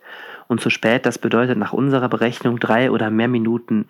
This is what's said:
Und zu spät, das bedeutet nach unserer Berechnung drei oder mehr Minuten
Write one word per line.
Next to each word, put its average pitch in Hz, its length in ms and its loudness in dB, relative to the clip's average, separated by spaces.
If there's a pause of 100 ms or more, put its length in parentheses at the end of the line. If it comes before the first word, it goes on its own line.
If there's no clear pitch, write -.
(500)
Und 113 100 2
zu 120 100 0
spät, 117 360 0
das 120 120 0
bedeutet 117 400 2
nach 104 140 -4
unserer 127 380 0
Berechnung 117 500 -2
drei 117 320 2
oder 110 180 0
mehr 110 200 2
Minuten 113 600 0